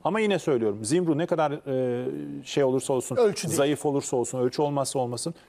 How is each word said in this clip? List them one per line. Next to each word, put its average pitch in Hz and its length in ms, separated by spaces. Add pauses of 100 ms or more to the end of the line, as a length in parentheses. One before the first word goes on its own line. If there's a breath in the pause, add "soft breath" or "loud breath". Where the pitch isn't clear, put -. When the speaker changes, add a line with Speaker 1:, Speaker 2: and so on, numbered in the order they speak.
Speaker 1:
Ama 185 160
yine 202 200
söylüyorum, 113 460
Zimbru 160 320
ne 165 80
kadar, 160 260
e, 139 920
şey - 200
olursa 131 300
olsun, 127 220
Speaker 2:
Ölçü 214 320
değil. 147 100
Speaker 1:
zayıf 143 280
olursa 139 320
olsun, 123 220
ölçü 127 220
olmazsa 143 380
olmasın, 120 340 (160 loud breath)